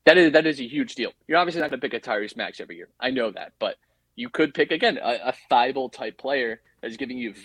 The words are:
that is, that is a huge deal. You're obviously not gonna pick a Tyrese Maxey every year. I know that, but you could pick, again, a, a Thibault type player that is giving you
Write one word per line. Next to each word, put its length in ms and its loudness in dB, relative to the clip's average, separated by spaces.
that 120 8
is, 160 8
that 120 6
is 140 -2
a 80 -8
huge 280 -4
deal. 160 -4
You're 100 2
obviously 240 0
not 80 -2
gonna 100 -6
pick 140 -6
a 60 -4
Tyrese 360 -4
Maxey 260 -8
every 140 -16
year. 140 -18
I 100 -2
know 220 -2
that, 280 -14
but 180 -4
you 140 -8
could 240 0
pick, 180 0
again, 260 0
a, 260 -2
a 100 -2
Thibault 400 2
type 280 -10
player 440 -2
that 80 -8
is 80 -12
giving 200 -8
you 160 -6